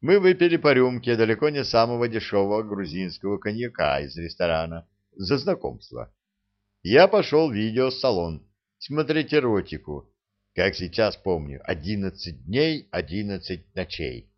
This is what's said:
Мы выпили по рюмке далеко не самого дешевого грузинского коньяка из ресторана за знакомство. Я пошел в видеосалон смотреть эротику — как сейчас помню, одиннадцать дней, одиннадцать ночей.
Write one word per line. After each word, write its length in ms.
Мы 180
выпили 380
по 160
рюмке 420
далеко 360
не 120
самого 460
дешевого 540
грузинского 760
коньяка 640
из 160
ресторана 720
за 220
знакомство. 760
Я 240
пошел 440
в 20
видеосалон 960
смотреть 560
эротику — 760
как 200
сейчас 420
помню, 480
одиннадцать 800
дней, 460
одиннадцать 840
ночей. 640